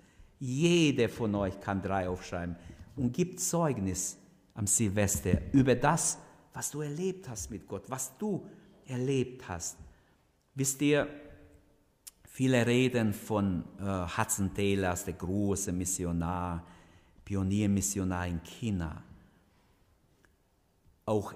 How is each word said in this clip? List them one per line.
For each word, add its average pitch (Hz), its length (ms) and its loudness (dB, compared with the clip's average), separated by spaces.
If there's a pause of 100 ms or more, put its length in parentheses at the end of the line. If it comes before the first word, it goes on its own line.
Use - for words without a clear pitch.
(400)
Jeder 139 720 4
von 107 260 0
euch 98 240 0
kann 98 220 -2
drei 95 260 0
aufschreiben 87 480 -4 (400)
und 123 160 0
gibt 175 300 -2
Zeugnis 113 760 0 (360)
am 107 140 -2
Silvester 98 720 2 (100)
über 127 240 6
das, 151 420 2 (360)
was - 180 -8
du 147 100 -6
erlebt 180 460 -4
hast 117 240 -10
mit 98 160 -10
Gott, 101 220 -8
was - 280 -8
du 208 300 -4 (380)
erlebt 131 640 -2
hast. 85 280 -8 (760)
Wisst 135 280 -2
ihr, 147 260 4 (1200)
viele 127 400 2
reden 120 460 4
von, 101 500 0 (160)
äh, 95 40 -10 (340)
Hudson 101 360 0
Taylor 98 360 2
als 90 160 -4
der 87 80 -6
große 98 580 -2
Missionar, 87 960 -2 (580)
Pioniermissionar 95 1040 0
in 85 160 -4
China. 92 580 -6 (2000)
Auch 107 300 0